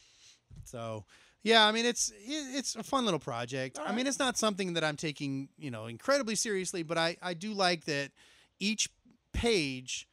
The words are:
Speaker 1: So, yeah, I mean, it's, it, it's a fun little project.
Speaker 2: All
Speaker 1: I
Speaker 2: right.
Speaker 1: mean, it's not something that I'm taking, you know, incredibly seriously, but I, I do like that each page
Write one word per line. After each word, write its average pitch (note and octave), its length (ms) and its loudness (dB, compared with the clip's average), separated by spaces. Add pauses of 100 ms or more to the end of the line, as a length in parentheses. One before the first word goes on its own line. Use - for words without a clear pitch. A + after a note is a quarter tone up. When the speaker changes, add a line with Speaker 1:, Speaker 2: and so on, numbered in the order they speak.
(640)
Speaker 1:
So, A2+ 400 -8 (380)
yeah, A3 220 8
I G#3+ 60 6
mean, A3+ 140 0
it's, A#3+ 240 0
it, A3 60 -12 (420)
it's - 180 -4
a A#3 80 -8
fun C4 220 0
little E3+ 140 2
project. B2+ 580 -4
Speaker 2:
All D4+ 80 -6
Speaker 1:
I - 40 -4
Speaker 2:
right. G#3 80 0
Speaker 1:
mean, B3+ 100 0
it's C4+ 120 -2
not C4 180 0
something G3 360 0
that E3 100 0
I'm D3+ 140 0
taking, C#3 600 -4
you D3 140 -8
know, A2+ 160 -6
incredibly A3+ 480 0
seriously, F#3 480 -2
but E3 140 -2
I, E3 240 2
I F3+ 120 -4
do G3+ 200 -6
like F3+ 320 2
that C#3+ 260 -2 (480)
each G#3 300 0 (440)
page C#3+ 800 0